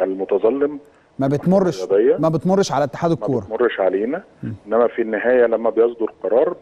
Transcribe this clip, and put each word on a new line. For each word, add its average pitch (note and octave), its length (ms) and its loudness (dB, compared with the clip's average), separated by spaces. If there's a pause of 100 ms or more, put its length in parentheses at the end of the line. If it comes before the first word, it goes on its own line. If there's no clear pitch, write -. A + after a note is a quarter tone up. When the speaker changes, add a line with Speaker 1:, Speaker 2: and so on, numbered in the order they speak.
Speaker 1:
المتظلم A2 800 -2 (400)
Speaker 2:
ما C3+ 80 0
بتمرش، D#3+ 560 0
Speaker 1:
الرياضية. G#2+ 340 2
Speaker 2:
ما D#3+ 120 0
بتمرش F3+ 420 0
على C#3 120 0
اتحاد E3 280 -2
Speaker 1:
ما D#3+ 40 0
Speaker 2:
الكوره. A2 280 -4
Speaker 1:
بتمرش A2 360 -2
علينا. G2+ 440 -2 (200)
Speaker 2:
مم. A2+ 100 -8 (140)
Speaker 1:
انما A2+ 200 2
في A#2 140 -4
النهايه A#2 440 2
لما A2+ 240 0
بيصدر A2+ 440 0 (100)
قرار C#3 380 0